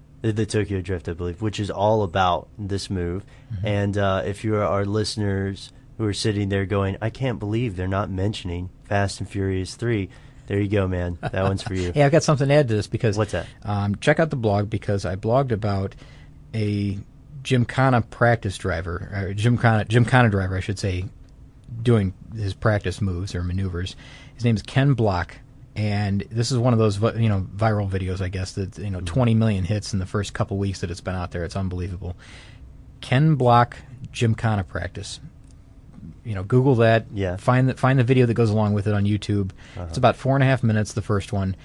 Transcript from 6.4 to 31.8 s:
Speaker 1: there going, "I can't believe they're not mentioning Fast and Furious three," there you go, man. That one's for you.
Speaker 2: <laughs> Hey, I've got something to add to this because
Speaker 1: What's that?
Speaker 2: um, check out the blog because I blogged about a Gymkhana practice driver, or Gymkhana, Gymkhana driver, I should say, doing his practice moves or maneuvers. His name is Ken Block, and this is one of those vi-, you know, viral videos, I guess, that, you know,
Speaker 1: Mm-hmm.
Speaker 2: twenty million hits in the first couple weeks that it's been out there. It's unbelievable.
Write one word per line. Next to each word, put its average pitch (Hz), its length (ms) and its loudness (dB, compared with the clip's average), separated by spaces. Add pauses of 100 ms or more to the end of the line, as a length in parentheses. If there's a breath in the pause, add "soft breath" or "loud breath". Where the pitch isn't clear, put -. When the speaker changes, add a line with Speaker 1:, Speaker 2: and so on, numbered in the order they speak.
Speaker 1:
there 98 160 0
going, 98 360 0
"I 110 100 -2
can't 127 280 -4
believe 107 360 -2
they're 92 120 -4
not 95 220 -2
mentioning 95 600 -4 (160)
Fast 101 340 -2
and 95 100 -8
Furious 95 460 -4
three," 110 340 -2 (380 loud breath)
there 101 140 -2
you 104 80 0
go, 98 180 2
man. 87 340 -2
That 95 220 -2
one's 98 200 0
for 95 100 -6
you. 90 180 -2
Speaker 2:
<laughs> - 40 -6
Hey, 147 80 4
I've 139 100 4
got 156 100 4
something 139 240 2
to 139 60 4
add 147 160 4
to 110 60 0
this 104 120 -2
because 110 300 0
Speaker 1:
What's 107 160 0
that? 85 140 -4 (160)
Speaker 2:
um, 101 320 -2
check 151 240 2
out 160 100 2
the 151 80 -4
blog 104 320 2
because 101 360 -2
I 90 120 -4
blogged 120 340 0
about 98 440 -2 (600 loud breath)
a 101 420 -2 (460)
Gymkhana 127 580 2
practice 117 560 0
driver, 85 560 -6
or 98 200 -6
Gymkhana, 110 520 4
Gymkhana 120 440 4
driver, 95 260 0
I 92 60 -2
should - 180 -4
say, 92 240 -2 (800)
doing 107 300 4 (220)
his 101 180 -4
practice 101 480 0
moves 95 340 -4
or 87 80 -4
maneuvers. 92 520 -4 (400 loud breath)
His 110 100 -4
name 117 100 4
is 98 60 -2
Ken 139 320 2
Block, 101 420 0 (400)
and 101 460 0 (100)
this 117 200 -2
is 127 60 0
one 123 160 4
of 113 60 4
those 107 160 4
vi-, 107 200 0
you 113 140 2
know, 98 160 0 (100)
viral 104 340 0
videos, 92 320 -4
I 90 80 -4
guess, 95 240 -6
that, 95 240 -6
you 101 120 -8
know, 92 100 -6
Speaker 1:
Mm-hmm. 87 60 -6
Speaker 2:
twenty 117 300 2
million 110 300 2
hits 104 260 -4
in 101 80 -2
the 90 60 -4
first - 280 -4
couple 98 240 -4
weeks 98 220 -4
that 87 120 -6
it's 82 100 -10
been 92 140 -6
out 87 160 -6
there. 87 120 -6
It's 82 140 -6
unbelievable. 90 580 -6 (880 loud breath)